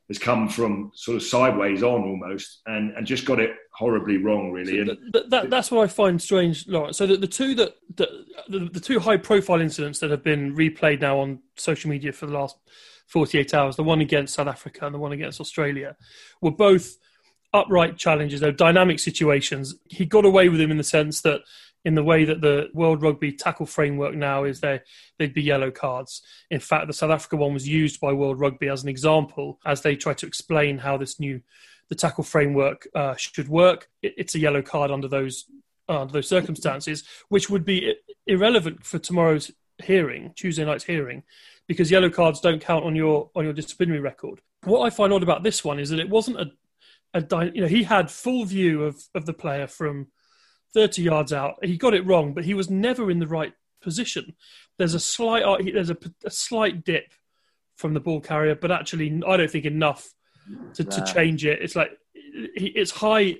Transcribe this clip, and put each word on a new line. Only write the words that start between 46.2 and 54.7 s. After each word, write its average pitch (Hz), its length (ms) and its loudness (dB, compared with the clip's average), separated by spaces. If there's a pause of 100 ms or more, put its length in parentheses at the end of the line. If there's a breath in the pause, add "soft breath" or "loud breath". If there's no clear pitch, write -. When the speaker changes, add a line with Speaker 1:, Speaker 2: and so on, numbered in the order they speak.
Speaker 2:
a, 160 100 -8 (640 soft breath)
a 175 80 -2
dy-, 170 340 -2
you 226 60 -4
know, 175 80 2
he 214 140 4
had 185 280 2
full 247 360 -4
view 175 380 0
of, 147 200 -6 (100)
of 156 120 -8
the 160 80 -6
player 143 320 -6
from 143 400 -8 (640)
thirty 208 300 2
yards 151 300 2
out. 139 320 -6
He 175 120 -2
got 233 180 2
it 185 100 2
wrong, 165 300 2
but 170 100 -6
he 180 80 -2
was 190 160 -2
never 220 400 -2
in 170 120 0
the 160 80 -2
right 156 240 -4 (280)
position. 175 540 -8 (420 soft breath)